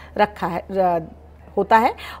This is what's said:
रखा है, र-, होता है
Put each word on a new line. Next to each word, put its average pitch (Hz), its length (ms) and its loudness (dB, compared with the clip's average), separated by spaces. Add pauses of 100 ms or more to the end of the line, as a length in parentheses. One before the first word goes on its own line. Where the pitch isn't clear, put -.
(180)
रखा 208 300 -2
है, 175 240 -6
र-, 175 360 0 (500)
होता 202 200 4
है 262 180 2 (240)